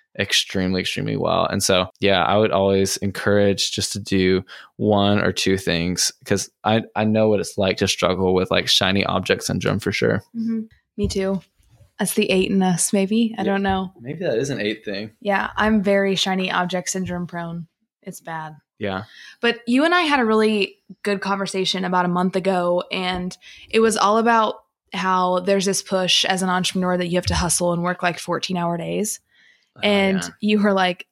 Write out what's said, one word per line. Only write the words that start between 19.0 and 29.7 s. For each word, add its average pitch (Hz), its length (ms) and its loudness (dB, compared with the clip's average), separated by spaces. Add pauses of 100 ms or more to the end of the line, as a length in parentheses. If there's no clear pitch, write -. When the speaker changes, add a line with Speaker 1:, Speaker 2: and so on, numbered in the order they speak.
Speaker 2:
But 226 260 -2
you 254 180 2
and 339 100 2
I 359 80 4
had 285 180 0
a 240 40 2
really 220 520 0 (260)
good 202 180 -2
conversation 190 640 -2
about 180 200 0
a 180 40 0
month 180 280 0
ago, 180 560 0
and 180 440 -4 (320)
it 220 120 2
was 226 160 2
all 208 220 4
about 226 440 2 (320)
how 185 460 2
there's 196 260 2
this 190 160 0
push 185 420 0
as 190 180 0
an 190 60 -2
entrepreneur 180 480 0
that 180 120 -2
you 175 80 0
have 180 100 -2
to 180 80 -2
hustle 175 400 0
and 170 80 -2
work, 175 200 -4
like, 175 160 -2
fourteen-hour 175 600 -4
days. 170 420 -4 (540)